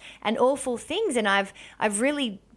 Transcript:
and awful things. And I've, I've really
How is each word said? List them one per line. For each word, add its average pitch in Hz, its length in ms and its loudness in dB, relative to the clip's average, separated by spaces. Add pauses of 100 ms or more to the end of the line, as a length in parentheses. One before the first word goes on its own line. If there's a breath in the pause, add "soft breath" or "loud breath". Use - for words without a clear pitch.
(220 loud breath)
and 220 160 0
awful 262 400 2
things. 349 380 -2
And 214 120 2
I've, 196 260 2 (260 loud breath)
I've 208 220 0
really 269 400 0 (160)